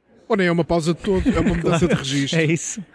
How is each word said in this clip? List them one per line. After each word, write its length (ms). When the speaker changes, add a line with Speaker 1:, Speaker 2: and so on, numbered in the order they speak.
Speaker 1:
Ou 100
nem 100
é 60
uma 120
pausa 300
de 60
todo, 280
é 100
uma 160
Speaker 2:
<laughs> 0
Speaker 1:
mudança 320
Speaker 2:
Claro, 160
Speaker 1:
de 80
registro. 300
Speaker 2:
é 40
isso. 380